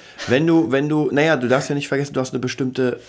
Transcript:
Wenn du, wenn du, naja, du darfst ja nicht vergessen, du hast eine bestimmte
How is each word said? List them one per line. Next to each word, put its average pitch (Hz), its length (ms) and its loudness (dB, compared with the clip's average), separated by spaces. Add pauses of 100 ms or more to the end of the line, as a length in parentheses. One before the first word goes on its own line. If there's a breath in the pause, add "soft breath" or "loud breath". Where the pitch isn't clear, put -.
(280 loud breath)
Wenn 139 200 2
du, 165 240 4
wenn 139 180 0
du, 151 220 0
naja, 151 240 2
du 123 120 -2
darfst 131 220 2
ja 147 60 -2
nicht 143 120 -6
vergessen, 139 280 -4
du 131 40 0
hast 127 120 -4
eine 131 80 -4
bestimmte 127 680 -2